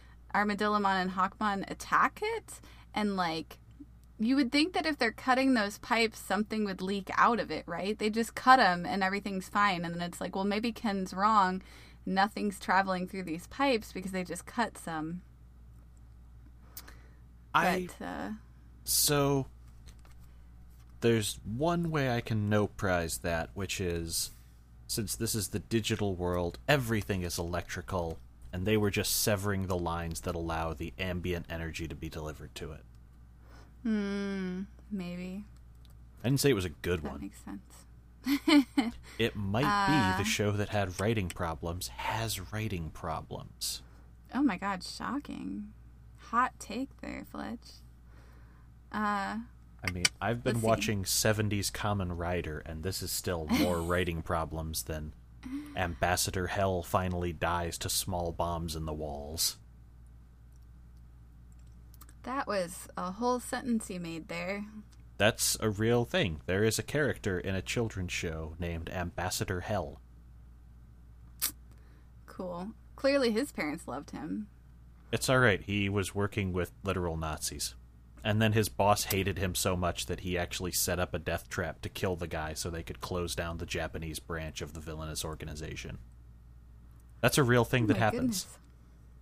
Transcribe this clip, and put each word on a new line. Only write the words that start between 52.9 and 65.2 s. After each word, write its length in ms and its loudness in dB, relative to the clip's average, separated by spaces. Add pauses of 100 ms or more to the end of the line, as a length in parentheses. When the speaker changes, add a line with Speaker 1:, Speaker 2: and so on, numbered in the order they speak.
Speaker 2:
is 80 -4
still 360 -2
more 340 2
Speaker 1:
<laughs> 0 -
Speaker 2:
writing 400 2
problems 600 -2
than 320 -6 (600)
Ambassador 760 0
Hell 340 2
finally 500 0
dies 460 -2
to 100 -4
small 440 -2
bombs 440 -2
in 80 -4
the 80 -4
walls. 640 -4 (2750)
Speaker 1:
That 240 -4
was 500 -2
a 160 -4
whole 280 0
sentence 500 -2
you 100 -6
made 280 -6
there. 380 -4 (500)
Speaker 2:
That's 440 4